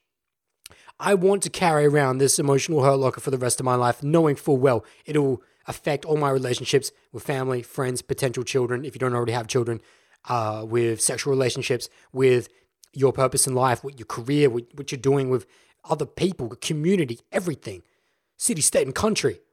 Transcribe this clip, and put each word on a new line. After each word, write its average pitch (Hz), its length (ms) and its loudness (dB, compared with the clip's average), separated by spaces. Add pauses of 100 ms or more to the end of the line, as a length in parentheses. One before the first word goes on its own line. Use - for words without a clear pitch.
(1000)
I 202 140 2
want 196 300 2
to 165 60 -6
carry 156 360 2
around 143 320 4
this 135 220 2
emotional 139 440 2
hurt 139 140 6
locker 131 240 0
for 139 100 -4
the 135 60 -2
rest 123 220 -2
of 131 60 -4
my 127 100 2
life, 123 260 0
knowing 151 340 2
full 139 220 0
well 123 260 2 (220)
it'll 139 380 0 (240)
affect - 380 -6
all 151 120 0
my 143 140 0
relationships 131 600 0 (200)
with 113 120 -14
family, 131 380 -4
friends, 127 400 -6
potential 127 420 -4
children, 123 400 -2
if 143 120 -12
you 123 40 -16
don't 127 140 0
already 120 180 -2
have 117 160 -4
children, 117 320 -2 (500)
uh, 110 380 -4
with 117 340 0
sexual - 300 -2
relationships, 127 580 -2 (220)
with 127 380 2 (440)
your 131 200 2
purpose 131 320 0
in 135 80 -4
life, 127 300 2
with 139 160 -14
your 110 80 -14
career, 139 420 2
with 117 240 -4
what 143 180 -12
you're 139 80 -8
doing 135 300 0
with 123 160 0 (420)
other 160 180 -2
people, 156 440 -4 (120)
community, 156 580 -2 (120)
everything, 127 520 -6 (540)
city, 175 240 -2
state, - 240 2
and 131 100 -8
country, 196 440 0 (140)